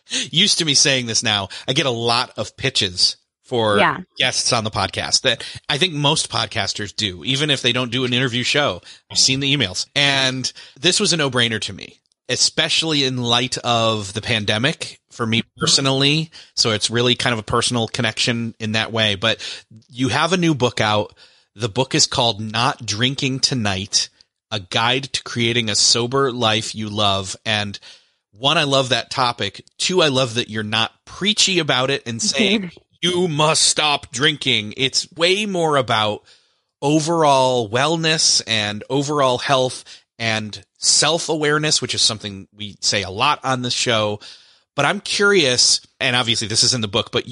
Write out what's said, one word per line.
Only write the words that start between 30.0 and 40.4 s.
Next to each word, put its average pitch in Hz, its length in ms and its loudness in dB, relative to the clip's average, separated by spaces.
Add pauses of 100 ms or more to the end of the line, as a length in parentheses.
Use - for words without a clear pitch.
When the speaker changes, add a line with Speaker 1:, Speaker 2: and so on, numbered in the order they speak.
Speaker 1:
I 160 80 4
love 131 240 0
that 113 160 -2
you're 110 140 -4
not 110 280 -2 (140)
preachy 196 540 0
about 135 320 2
it 139 140 -4
and 117 160 -6
saying, 202 500 0 (140)
Speaker 2:
<laughs> - 160 -20
Speaker 1:
"You 180 280 0
must 151 320 2
stop - 500 0
drinking." 123 640 0
It's - 380 -2
way 185 320 2
more 165 320 2
about 107 460 0 (580)
overall 139 880 2
wellness 160 760 0
and 104 440 -2
overall 135 480 2
health 131 480 0 (340)
and 110 420 -4 (160)